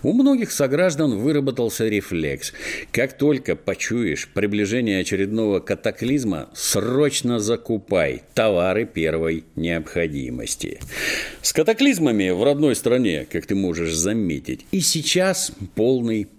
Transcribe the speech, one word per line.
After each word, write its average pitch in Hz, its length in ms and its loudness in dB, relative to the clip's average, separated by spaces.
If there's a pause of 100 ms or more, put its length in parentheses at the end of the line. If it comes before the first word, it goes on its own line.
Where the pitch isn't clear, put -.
у 135 80 2
многих 262 400 4
сограждан 147 640 2
выработался 127 680 0
рефлекс. 80 640 -2 (400)
Как 131 260 -2
только 139 380 2
почуешь 98 720 -4
приближение 104 720 0
очередного 98 640 0
катаклизма, 107 920 -2
срочно 120 880 0
закупай 98 840 0 (100)
товары 98 520 2
первой 80 600 -2 (100)
необходимости. 76 1300 -4 (600)
С - 120 -2
катаклизмами 165 760 4
в 92 120 2
родной 143 320 4
стране, 113 560 2
как 85 140 -4
ты 101 100 -2
можешь 87 240 0 (140)
заметить, 82 800 -2
и 190 100 0
сейчас 180 680 0 (240)
полный 113 520 0 (120)